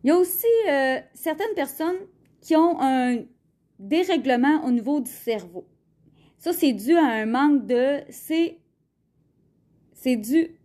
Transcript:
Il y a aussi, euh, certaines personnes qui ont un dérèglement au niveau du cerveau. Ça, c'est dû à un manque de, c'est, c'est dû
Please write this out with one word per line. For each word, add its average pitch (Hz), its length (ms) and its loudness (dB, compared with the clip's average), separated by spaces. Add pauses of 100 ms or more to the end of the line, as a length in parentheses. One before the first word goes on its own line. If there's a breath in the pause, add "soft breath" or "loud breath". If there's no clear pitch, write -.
Il 247 40 2
y - 40 4
a 349 40 4
aussi, 359 300 0 (220)
euh, 269 320 0 (140)
certaines 349 420 -6
personnes 330 420 -4 (420)
qui - 140 -2
ont 330 260 4
un 247 440 0 (560)
dérèglement 285 840 0
au 254 60 -2
niveau 247 300 0
du 240 100 -10
cerveau. 185 560 -8 (720 soft breath)
Ça, 339 140 -4
c'est 311 200 0
dû 220 220 0
à 330 100 6
un 220 220 -2
manque 262 400 2
de, 254 340 0 (100)
c'est, 330 500 -4 (1300)
c'est 254 240 -2
dû 254 480 -2